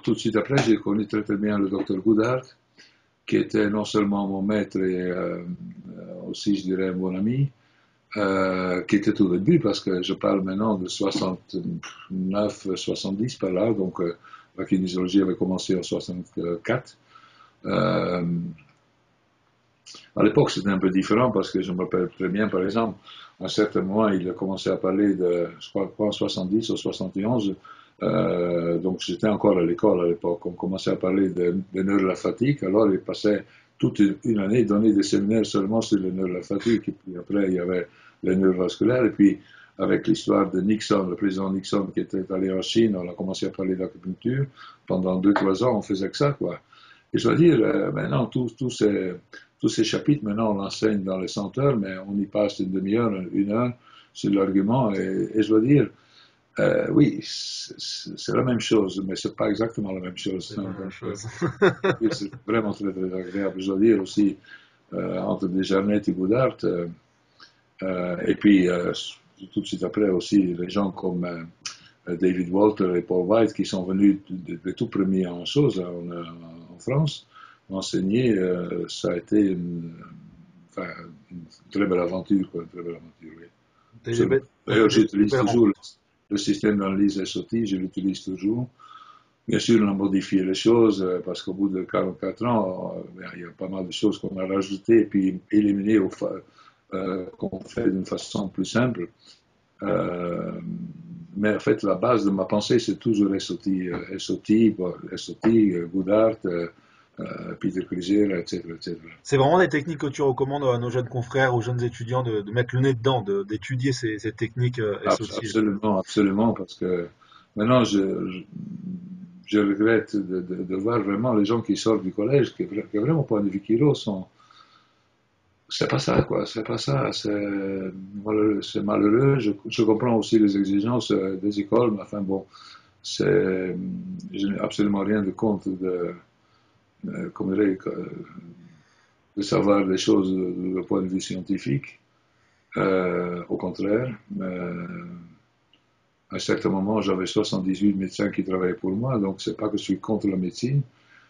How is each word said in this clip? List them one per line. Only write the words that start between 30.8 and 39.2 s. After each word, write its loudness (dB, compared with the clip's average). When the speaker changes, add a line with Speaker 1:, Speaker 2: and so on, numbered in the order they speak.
Speaker 1:
à 2
parler 2
de, 0
de -2
nerfs 2
de 2
la 2
fatigue, 0
alors 4
il 2
passait -2
toute 0
une, 6
une 2
année 2
donner 4
des 4
séminaires 2
seulement 0
sur 0
les -2
nerfs -4
de -4
la -6
fatigue, 0
et -6
puis -12
après 0
il 2
y 0
avait -2
les 2
nerfs 4
vasculaires, 2
et 4
puis 6